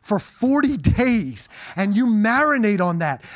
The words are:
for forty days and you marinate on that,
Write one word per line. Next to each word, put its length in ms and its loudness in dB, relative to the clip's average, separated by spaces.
for 180 -2
forty 560 0
days 720 0
and 180 0
you 120 2
marinate 720 2
on 180 0
that, 240 -4